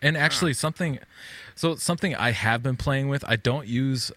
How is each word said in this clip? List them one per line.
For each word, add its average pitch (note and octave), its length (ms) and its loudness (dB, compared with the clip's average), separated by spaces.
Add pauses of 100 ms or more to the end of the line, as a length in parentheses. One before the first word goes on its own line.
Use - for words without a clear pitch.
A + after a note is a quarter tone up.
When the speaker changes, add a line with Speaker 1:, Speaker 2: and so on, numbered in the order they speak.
Speaker 1:
And D3+ 160 2
actually D3+ 360 2
Speaker 2:
Huh. - 120 -4
Speaker 1:
something, D#3 340 -2 (560)
so E3 220 0
something F3 380 0
I A#2+ 160 2
have A2+ 320 2
been C3 140 0
playing C#3 320 0
with, C#3 200 0
I A2+ 80 4
don't A#2+ 320 0
use, B2+ 480 0